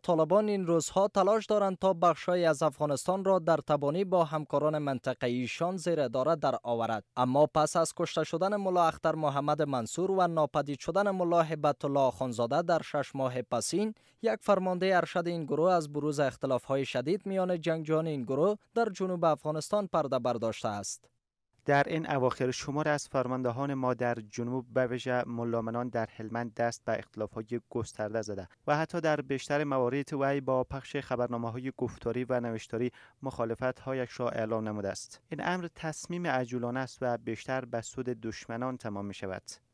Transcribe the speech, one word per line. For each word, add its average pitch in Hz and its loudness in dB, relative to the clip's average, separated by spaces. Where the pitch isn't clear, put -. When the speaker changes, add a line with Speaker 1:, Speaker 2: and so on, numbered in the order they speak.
Speaker 1:
طالبان 175 4
این 196 0
روزها 170 2
تلاش 202 4
دارند 202 2
تا 190 4
بخش‌هایی 175 4
از 156 4
افغانستان 151 0
را 190 4
در 165 4
تبانی 151 2
با 180 4
همکاران 151 0
منطقه‌ایشان 131 -2
زیر 165 0
اداره 131 0
در 139 0
آورد. 113 -2
اما 127 6
پس 156 2
از 165 2
کشته 165 -2
شدن 190 -2
ملا 180 2
اختر 160 0
محمد 151 0
منصور 143 -2
و 185 4
ناپدید 147 0
شدن 196 2
ملا 175 4
هبت 151 0
الله 139 4
خانزاده 123 0
در 165 2
شش - -4
ماه 131 -2
پسین، 185 -2
یک 214 0
فرمانده 185 2
ارشد 170 0
این 170 -4
گروه 156 2
از 156 2
بروز 147 -2
اختلاف‌های 135 0
شدید 143 -2
میان 185 0
جنگجویان 160 0
این 147 -2
گروه 147 2
در 226 2
جنوب 185 -2
افغانستان 156 0
پرده 143 2
برداشته 117 -2
است. 101 -6
Speaker 2:
در 143 6
این 160 -2
اواخر 127 2
شمار 147 -2
از 147 0
فرماندهان 127 -2
ما 127 0
در 120 0
جنوب، 120 -6
به 127 4
ویژه 123 -2
ملامنان 117 -2
در 113 -2
هلمند، 113 -6
دست 117 -2
به 113 -2
اختلاف‌های 110 -6
گسترده 110 -4
زده 98 -8
و 147 2
حتی 160 -2
در 156 2
بیشتر 139 -2
موارد 135 0
وی 139 0
با 131 0
پخش - -8
خبرنامه‌های 123 -4
گفتاری 123 -4
و 123 0
نوشتاری 117 -4
مخالفت‌هایش 127 -4
را 123 0
اعلام 110 -2
نموده 104 -4
است. - -10
این 151 -8
امر 175 -2
تصمیم 175 -6
عجولانه 123 -2
است - -8
و 120 0
بیشتر 123 -6
به 117 -4
سود 120 -8
دشمنان 117 -6
تمام 101 -6
می‌شود. 95 -8